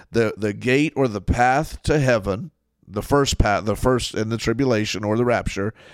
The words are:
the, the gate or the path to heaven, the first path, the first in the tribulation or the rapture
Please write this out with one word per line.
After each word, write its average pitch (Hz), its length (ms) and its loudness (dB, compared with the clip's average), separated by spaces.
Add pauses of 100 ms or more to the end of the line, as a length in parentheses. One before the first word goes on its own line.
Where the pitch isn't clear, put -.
(120)
the, 110 260 0
the 104 160 -2
gate 127 420 0
or 135 120 2
the 101 120 -6
path 127 640 0
to 156 160 2
heaven, 117 520 0 (360)
the 101 140 -8
first 143 380 2
path, 101 260 2
the 104 100 0
first 123 380 0
in 110 160 0
the 117 80 -2
tribulation 117 640 0
or 107 140 0
the 120 80 2
rapture 101 480 -2 (200)